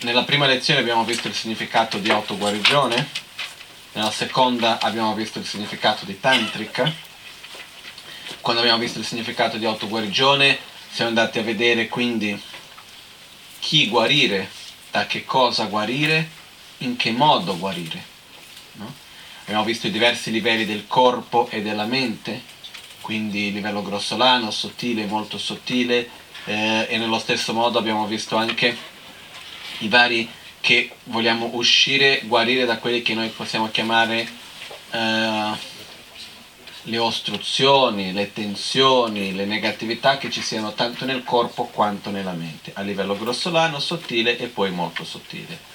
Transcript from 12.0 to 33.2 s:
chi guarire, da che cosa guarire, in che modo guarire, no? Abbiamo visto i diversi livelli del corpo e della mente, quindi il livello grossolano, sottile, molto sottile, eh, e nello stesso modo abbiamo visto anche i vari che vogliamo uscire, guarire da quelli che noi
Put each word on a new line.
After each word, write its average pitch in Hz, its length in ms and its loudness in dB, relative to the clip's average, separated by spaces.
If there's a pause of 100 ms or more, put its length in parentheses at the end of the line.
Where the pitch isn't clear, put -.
chi 151 300 2
guarire, 113 600 2 (420)
da 104 160 0
che - 180 -4
cosa 120 400 2
guarire, 143 640 0 (500)
in 123 160 -4
che - 160 -2
modo 117 460 4
guarire, 87 460 -6 (720)
no? 117 200 -12 (500)
Abbiamo 107 200 0
visto 117 240 -2
i 101 40 0
diversi 117 400 2
livelli 113 340 2
del 104 220 -4
corpo 120 640 4
e 110 120 -4
della 107 240 -2
mente, 117 560 -2 (600)
quindi 104 460 -2
il 101 60 -2
livello 101 280 -2
grossolano, 104 680 2
sottile, 110 540 -4
molto 104 320 -4
sottile, 120 720 0 (360)
eh, 110 440 0
e 117 80 -2
nello 113 220 0
stesso - 340 -2
modo 117 240 2
abbiamo 107 300 2
visto 110 280 -2
anche 113 420 2 (1000)
i 110 80 -4
vari 120 420 4 (320)
che 120 300 2 (140)
vogliamo 117 480 0
uscire, 135 720 4
guarire 120 400 4
da 113 120 2
quelli 120 240 0
che 113 120 0
noi 113 160 -2